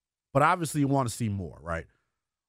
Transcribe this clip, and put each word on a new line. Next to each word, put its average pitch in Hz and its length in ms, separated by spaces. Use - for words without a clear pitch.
but 135 80
obviously 160 380
you 139 80
wanna 135 220
see 113 180
more, 95 340
right? 82 240